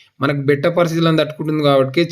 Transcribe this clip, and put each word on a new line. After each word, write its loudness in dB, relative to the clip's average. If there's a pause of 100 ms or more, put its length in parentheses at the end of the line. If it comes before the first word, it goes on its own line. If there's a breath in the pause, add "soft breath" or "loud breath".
(200 soft breath)
మనకు -2
బెట్ట 0
పరిస్థితులను 0
తట్టుకుంటుంది -2
కాబట్టి 2